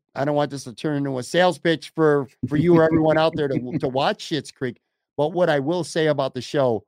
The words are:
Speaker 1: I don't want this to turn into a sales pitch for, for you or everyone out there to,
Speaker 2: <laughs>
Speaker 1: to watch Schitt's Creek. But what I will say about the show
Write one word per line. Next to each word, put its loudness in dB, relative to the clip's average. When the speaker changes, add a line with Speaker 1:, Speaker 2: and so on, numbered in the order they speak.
Speaker 1:
I -4
don't -2
want 0
this -12
to -14
turn -4
into -4
a -6
sales 0
pitch -2
for, 2
for -4
you 4
or 6
everyone 2
out 2
there -2
to, -4
Speaker 2:
<laughs> -6
Speaker 1:
to -4
watch -2
Schitt's -6
Creek. -8
But 0
what 2
I 2
will -2
say 0
about -2
the -6
show 0